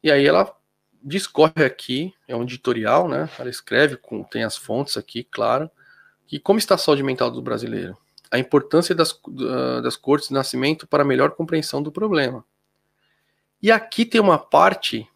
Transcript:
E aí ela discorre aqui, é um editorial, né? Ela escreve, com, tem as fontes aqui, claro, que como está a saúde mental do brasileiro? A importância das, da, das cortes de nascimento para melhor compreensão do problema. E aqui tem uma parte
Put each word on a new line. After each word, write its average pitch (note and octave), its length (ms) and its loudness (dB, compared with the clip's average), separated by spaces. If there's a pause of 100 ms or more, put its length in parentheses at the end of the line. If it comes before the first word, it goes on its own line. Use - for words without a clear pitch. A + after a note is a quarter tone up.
E D#3 100 2
aí C#3 140 6
ela F3 300 4 (480)
discorre D#3 600 2
aqui, C#3 500 -4 (140)
é B2+ 80 -8
um A#2 60 -4
editorial, B2 680 0
né? D3 300 -4
Ela B2+ 120 -10
escreve, B2+ 480 0
com, A2 260 -12
tem A2+ 200 -6
as A2 140 -6
fontes B2 400 -6
aqui, A#2 260 -10
claro, B2 460 -4 (560)
que D3 140 -12
como G#3 180 2
está G3+ 180 2
a F3 40 -6
saúde C#3+ 240 2
mental B2+ 260 -2
do B2 140 -10
brasileiro? A2 520 -6 (360)
A B2 80 0
importância D3+ 560 0
das, E3 320 -2
da, B2+ 540 -4
das B2 140 -4
cortes - 340 -2
de C3+ 40 -6
nascimento C3+ 540 -2
para D3 180 2
melhor C#3 300 2
compreensão D#3 480 -4
do D3 80 -8
problema. D3 520 -2 (1160)
E G#3 100 4
aqui A3+ 320 2
tem A3+ 160 2
uma F#3 200 6
parte D#3 760 2